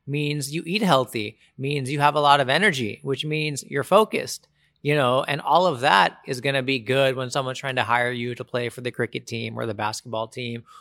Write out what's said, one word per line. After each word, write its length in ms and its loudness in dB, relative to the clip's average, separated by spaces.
means 480 -4
you 140 -6
eat 160 -2
healthy, 560 2
means 340 -4
you 80 -4
have 160 2
a 60 2
lot 180 6
of 80 0
energy, 540 0
which 240 -4
means 380 -4
you're 200 -4
focused, 640 0
you 140 0
know, 320 2
and 140 -2
all 260 4
of 140 -2
that 440 4
is 140 -6
gonna 240 0
be 160 0
good 380 2
when 120 -6
someone's 300 -4
trying 160 -6
to 80 2
hire 300 0
you 200 -4
to 120 -10
play 240 -4
for 100 -12
the 120 -6
cricket 360 -6
team 320 -8
or 60 -4
the 80 -4
basketball 560 -4
team 340 -10